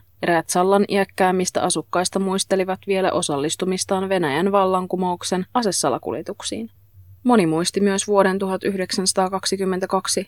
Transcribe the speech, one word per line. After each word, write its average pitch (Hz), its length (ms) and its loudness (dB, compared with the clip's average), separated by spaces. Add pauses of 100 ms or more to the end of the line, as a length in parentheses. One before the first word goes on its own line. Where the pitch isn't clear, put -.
(220)
eräät 170 280 0
Sallan 196 380 4
iäkkäämmistä 185 760 0
asukkaista 175 580 -2
muistelivat 190 680 -2
vielä 190 240 0
osallistumistaan 180 1000 -2
Venäjän 175 420 0
vallankumouksen 185 1000 0
asesalakuljetuksiin. 190 1160 -4 (540)
Moni 220 220 4
muisti 165 360 0
myös 196 260 0
vuoden 196 320 4
tuhat 190 240 -4
yhdeksänsataakaksikymmentäkaksi 190 1600 -2